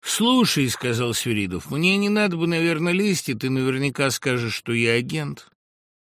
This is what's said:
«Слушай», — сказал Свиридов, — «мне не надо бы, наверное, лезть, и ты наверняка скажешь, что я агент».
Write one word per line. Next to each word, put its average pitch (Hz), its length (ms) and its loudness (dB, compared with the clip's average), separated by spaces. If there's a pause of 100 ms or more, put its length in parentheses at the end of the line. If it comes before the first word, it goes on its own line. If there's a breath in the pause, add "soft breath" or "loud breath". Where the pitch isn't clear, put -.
«Слушай», — 220 640 2
сказал 120 440 -2
Свиридов, — 101 560 -4
«мне 180 260 0
не 202 120 0
надо 208 280 0
бы, 165 120 0
наверное, 170 440 0
лезть, 190 360 0
и 135 60 0
ты 127 160 -4
наверняка 135 600 0
скажешь, 120 420 -2
что - 200 -6
я 117 220 4
агент». 143 540 -4 (680)